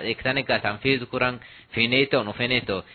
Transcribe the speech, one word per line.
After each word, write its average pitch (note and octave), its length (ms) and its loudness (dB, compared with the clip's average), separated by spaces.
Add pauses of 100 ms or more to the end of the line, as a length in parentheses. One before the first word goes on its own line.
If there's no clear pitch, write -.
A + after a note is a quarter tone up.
(100)
ek - 120 -6
tanika C3 400 0
tanfiz A#2 480 0
kuran B2 300 0 (340)
fineto B2+ 500 4
nu G#2 80 -6
feneto. A#2+ 520 -2 (100)